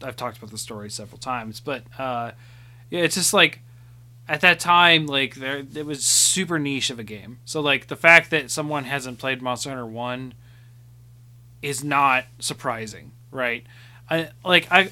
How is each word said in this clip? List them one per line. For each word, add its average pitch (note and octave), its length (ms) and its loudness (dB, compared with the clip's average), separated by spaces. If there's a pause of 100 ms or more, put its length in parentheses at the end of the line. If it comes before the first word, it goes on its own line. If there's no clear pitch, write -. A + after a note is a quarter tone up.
I've B2+ 120 -12
talked A#2+ 240 -10
about A2 100 -18
the A2 80 -16
story G#2 320 -12
several G#2+ 300 -16
times, A2+ 400 -8
but, B2+ 240 -8 (160)
uh, A#2+ 320 -6 (580)
yeah, F3 120 -2
it's E3 140 2
just, F#3 200 0
like, E3+ 240 4 (680)
at D3+ 140 -4
that F3 180 6
time, F3 460 6
like, C3+ 300 -2
there, C3 220 -6 (180)
it D3+ 100 -8
was C#3+ 180 -8
super F3 540 2
niche C#3 320 -2
of B2 80 -10
a A2+ 60 -10
game. G#2 420 -14
So, D#3 160 -6
like, C#3 240 0
the C#3+ 100 -10
fact E3 360 6
that C#3 180 -2
someone D3 360 -4
hasn't B2+ 340 -6
played C3 240 -4
Monster B2+ 260 -4
Hunter B2+ 160 -8
One B2 480 -8 (1300)
is C#3+ 220 -6
not C#3 420 4 (140)
surprising, A2 720 -8 (180)
right? B2 340 -4 (460)
I, D#3+ 200 -2 (160)
like, F3 260 2
I, F#3 200 4